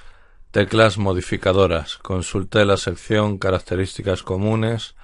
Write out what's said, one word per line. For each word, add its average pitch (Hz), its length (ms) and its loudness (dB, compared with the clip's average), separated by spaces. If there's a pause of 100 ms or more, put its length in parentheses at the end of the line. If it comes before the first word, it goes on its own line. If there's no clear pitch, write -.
(520)
Teclas 107 460 2
modificadoras. 92 1000 0
Consulte 98 680 -2
la 98 120 4
sección 104 600 -2
características 95 880 -2
comunes 110 800 -2